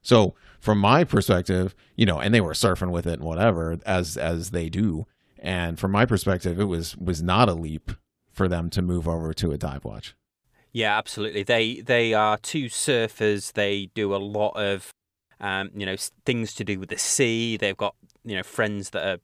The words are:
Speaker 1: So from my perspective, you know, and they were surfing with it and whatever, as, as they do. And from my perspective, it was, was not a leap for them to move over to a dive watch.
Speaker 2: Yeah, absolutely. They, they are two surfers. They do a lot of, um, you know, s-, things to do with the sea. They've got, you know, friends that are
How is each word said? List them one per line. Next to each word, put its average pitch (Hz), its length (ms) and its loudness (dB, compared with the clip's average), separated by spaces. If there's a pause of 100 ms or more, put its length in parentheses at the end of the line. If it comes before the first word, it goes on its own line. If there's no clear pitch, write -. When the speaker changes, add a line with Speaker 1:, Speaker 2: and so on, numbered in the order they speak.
Speaker 1:
So 107 340 4 (240)
from 107 180 2
my 110 260 6
perspective, 92 720 2 (220)
you 120 100 4
know, 82 140 0
and 101 120 0
they 117 80 6
were 80 140 0
surfing 90 380 0
with 85 160 -2
it 85 60 -2
and 69 100 -8
whatever, 82 640 0
as, 90 300 -2
as 85 340 -2
they 85 180 -4
do. 87 380 -2 (320)
And 85 400 -4
from 98 120 0
my 107 140 4
perspective, 92 540 0
it 104 60 2
was, 82 300 -4
was 85 280 -4
not 98 260 4
a 85 60 0
leap 78 360 -8 (400)
for 95 160 0
them 85 220 0
to 92 140 0
move 87 240 0
over 80 260 -2
to 82 180 -2
a 71 60 -4
dive 69 260 -8
watch. - 320 -14 (560)
Speaker 2:
Yeah, 107 240 2
absolutely. 107 460 -4
They, 113 400 2
they 117 320 2
are 107 240 4
two 143 280 -6
surfers. 110 880 0
They 101 420 -2
do 101 180 0
a 98 40 -2
lot 104 340 0
of, 101 400 -4 (480)
um, 98 360 -4
you 98 120 -6
know, 95 60 -4
s-, - 180 -8 (120)
things 117 300 -2
to 107 100 -8
do 98 160 -4
with 95 100 -12
the - 100 -8
sea. 113 580 0
They've 98 180 -2
got, 101 200 -4 (280)
you 110 120 -8
know, 92 80 -4
friends 104 480 -4
that 87 160 -4
are 92 160 -2